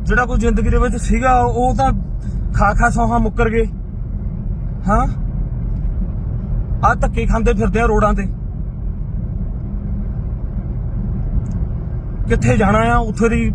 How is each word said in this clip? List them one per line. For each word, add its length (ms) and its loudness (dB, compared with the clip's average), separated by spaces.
ਜਿਹੜਾ 220 2
ਕੋਈ 120 -2
ਜ਼ਿੰਦਗੀ 320 2
ਦੇ 80 4
ਵਿੱਚ 180 2
ਸੀਗਾ, 440 2
ਉਹ 360 2
ਤਾਂ 180 2
ਖਾ 200 4
ਖਾ 160 4
ਸੌਹਾਂ 300 2
ਮੁੱਕਰ 300 2
ਗਏ। 160 2
ਹਾਂ, 200 4
ਆਹ 100 4
ਧੱਕੇ 300 0
ਖਾਂਦੇ 280 4
ਫਿਰਦੇ 260 2
ਆ 60 2
ਰੋਡਾਂ 280 4
ਤੇ। 100 0
ਕਿੱਥੇ 300 4
ਜਾਣਾ 220 4
ਆ, 180 4
ਉੱਥੇ 320 2
ਦੀ 260 2